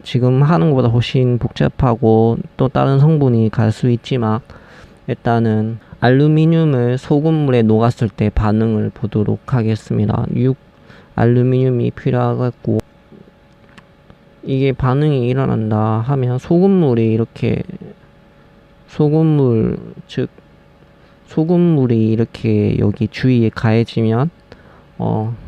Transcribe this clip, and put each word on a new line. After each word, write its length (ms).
지금 400
하는 280
것보다 180
훨씬 500
복잡하고 1000
또 120
다른 300
성분이 520
갈 220
수 180
있지만, 500
일단은 720
알루미늄을 960
소금물에 640
녹았을 480
때 220
반응을 640
보도록 580
하겠습니다. 720
육 220
알루미늄이 760
필요하겠고, 880
이게 280
반응이 560
일어난다 720
하면 380
소금물이 720
이렇게, 500
소금물, 920
즉 200
소금물이 840
이렇게 680
여기 280
주위에 440
가해지면, 800
어, 380